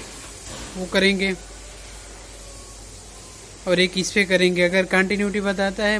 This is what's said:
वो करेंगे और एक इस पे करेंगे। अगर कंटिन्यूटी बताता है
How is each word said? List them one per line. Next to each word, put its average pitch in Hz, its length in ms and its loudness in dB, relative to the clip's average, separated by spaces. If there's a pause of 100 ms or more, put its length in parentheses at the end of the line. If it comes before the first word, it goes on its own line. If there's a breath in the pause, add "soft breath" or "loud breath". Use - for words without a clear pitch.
(760)
वो 185 80 -6
करेंगे 190 480 2 (2250)
और 175 120 4
एक 185 180 2
इस 180 140 -2
पे 208 140 4
करेंगे। 180 380 4
अगर 180 240 4
कंटिन्यूटी 196 540 2
बताता 196 440 0
है 214 140 2